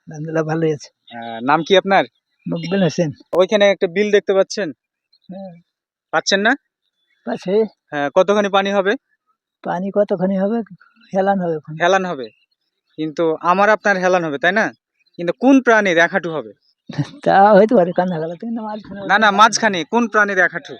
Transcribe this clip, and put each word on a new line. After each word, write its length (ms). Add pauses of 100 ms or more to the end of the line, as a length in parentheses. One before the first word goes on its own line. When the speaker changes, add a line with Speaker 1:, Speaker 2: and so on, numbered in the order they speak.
Speaker 1:
আলহামদুলিল্লাহ, 440
ভালোই 280
আছি। 160 (220)
Speaker 2:
আহ, 320
নাম 200
কি 140
আপনার? 280 (420)
Speaker 1:
মুকবিল 360
হোসেন। 280 (220)
Speaker 2:
ওইখানে 340
একটা 200
বিল 240
দেখতে 240
পাচ্ছেন? 340 (640)
Speaker 1:
হ্যাঁ। 220 (600)
Speaker 2:
পাচ্ছেন 280
না? 120 (720)
Speaker 1:
পাচ্ছে। 280 (340)
Speaker 2:
হ্যাঁ, 220
কতখানি 380
পানি 220
হবে? 220 (720)
Speaker 1:
পানি 260
কতখানি 460
হবে? 220 (540)
হেলান 280
হবে 160
ওখানে। 220
Speaker 2:
হেলান 260
হবে। 220 (720)
কিন্তু 260 (180)
আমার 280
আপনার 280
হেলান 260
হবে, 140
তাই 140
না? 140 (520)
কিন্তু 220
কোন 200
প্রাণীর 380
এক 140
হাঁটু 180
হবে? 220 (360)
Speaker 1:
<laughs> 340
তা 140 (160)
হইতে 220
পারে, 180
কান্না 260
গলা 160
থেকে 180
না, 100
মাঝখানে 360
Speaker 2:
না, 200
না, 100
Speaker 1:
হবে। 80
Speaker 2:
মাঝখানে 420 (120)
কোন 180
প্রাণীর 300
এক 140
হাঁটু? 280